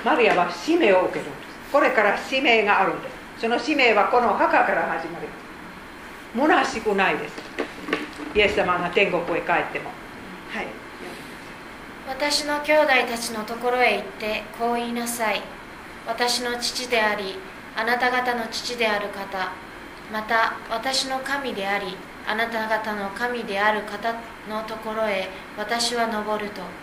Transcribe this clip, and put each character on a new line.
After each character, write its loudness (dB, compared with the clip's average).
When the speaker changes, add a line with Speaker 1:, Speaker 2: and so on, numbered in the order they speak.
Speaker 1:
マ 4
リ 6
ア 6
は 4
使 2
命 8
を 6
受 0
け -2
る -6
ん -10
で -8
す。 -14
こ 6
れ 6
か 4
ら 4
使 -2
命 6
が 6
あ 4
る 0
ん -6
で -8
す。 -14
そ 2
の 2
使 0
命 8
は 6
こ 6
の 4
墓 4
か 2
ら 2
始 -2
ま -8
り -8
ま -2
す。 -2
虚 -
し -4
く 2
な 4
い 2
で -6
す。 -12
イ 6
エ 6
ス -2
様 4
が -2
天 4
国 2
へ -2
帰 0
っ 2
て -6
も。 -10
は -6
い。 -8
Speaker 2:
「私 0
の 0
兄 6
弟 6
た -2
ち -4
の -4
と -6
こ 0
ろ 4
へ 6
行 0
っ -6
て -4
こ 2
う 0
言 -2
い -4
な -2
さ 0
い。 -2
私 0
の -2
父 -4
で 4
あ 2
り、 -4
あ -2
な 2
た 4
方 0
の -4
父 -6
で 2
あ 2
る -4
方、 -6
ま -4
た 2
私 -2
の -4
神 -4
で -4
あ 2
り、 -6
あ -2
な 0
た -4
方 0
の -4
神 -4
で -2
あ 4
る -2
方 -4
の -4
と -8
こ -6
ろ 0
へ 0
私 0
は 2
登 -2
る」 -4
と。 -10